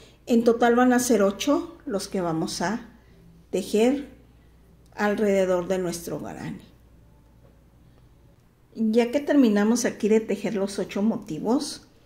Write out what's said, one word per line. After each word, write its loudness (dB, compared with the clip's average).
en 2
total 4
van 4
a 4
ser 2
ocho 0
los -6
que -4
vamos -4
a -4
tejer 0
alrededor 0
de -2
nuestro -6
guarani. -12
Ya 2
que 0
terminamos 4
aquí -4
de 6
tejer -6
los -4
ocho -6
motivos, -4